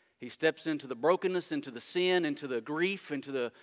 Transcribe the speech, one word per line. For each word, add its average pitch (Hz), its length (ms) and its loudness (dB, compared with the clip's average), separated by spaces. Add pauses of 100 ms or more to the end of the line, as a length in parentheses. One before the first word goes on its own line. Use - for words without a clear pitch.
(180)
He 123 100 -10
steps 156 380 2
into 151 200 -2
the 123 80 -4
brokenness, 175 580 2
into 143 180 -4
the 117 100 -10
sin, 180 440 2
into 147 240 -4
the 120 120 0
grief, 160 520 -2
into 139 180 -6
the, 123 220 0 (100)